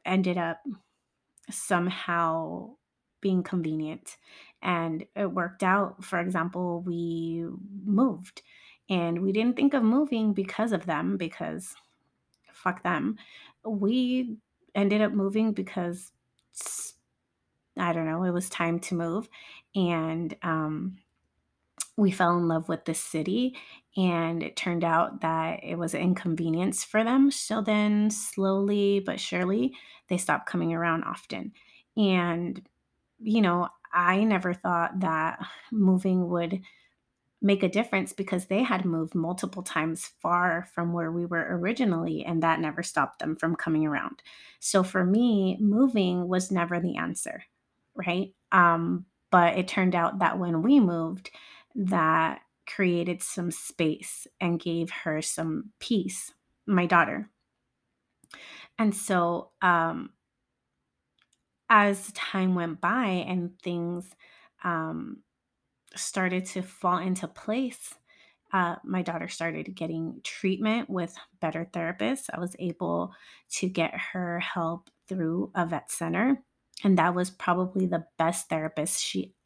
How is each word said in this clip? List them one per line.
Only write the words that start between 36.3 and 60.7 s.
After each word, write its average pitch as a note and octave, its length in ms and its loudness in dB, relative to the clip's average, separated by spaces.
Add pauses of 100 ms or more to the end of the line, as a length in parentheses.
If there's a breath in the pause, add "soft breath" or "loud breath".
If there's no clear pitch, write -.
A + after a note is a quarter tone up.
make G3 200 4
a F#3+ 60 4
difference G3 440 -2
because F#3+ 340 -4
they G3 160 0
had F#3+ 220 0
moved D#3+ 300 -2
multiple F#3 480 -4
times E3 480 -4 (100)
far F3 540 0
from E3+ 180 -2
where E3 200 -2
we F3 140 -2
were E3+ 200 -2 (120)
originally, E3+ 680 0
and E3 180 0
that D#3+ 180 2
never D#3+ 220 -4
stopped - 360 -2
them D#3 180 -4
from E3 200 0
coming D#3 300 2
around. - 360 -4 (380 loud breath)
So - 220 4
for F#3+ 220 0
me, G3 560 2
moving G3+ 680 4
was F#3 220 0
never F3 300 0
the F3 160 -2
answer, - 480 -6 (500)
right? F3+ 400 -4 (180)
Um, F3 540 4 (240)
but F3 280 6
it F#3 100 -2
turned F#3 260 2
out F3 260 0
that F3 180 2
when E3+ 240 0
we C4+ 180 8
moved, F3 500 2 (440 loud breath)
that D#3+ 640 2 (260)
created F3 560 0
some F3 280 -4
space - 760 -2 (140)
and E3+ 200 0
gave E3+ 300 -2
her D#3 300 -4
some D#3+ 580 -4
peace, F#3+ 540 -4 (340)
my F3+ 200 4
daughter. F3 420 2 (1500 loud breath)
And G#3+ 160 2
so, F3 560 0 (120)
um, E3 480 2 (1600)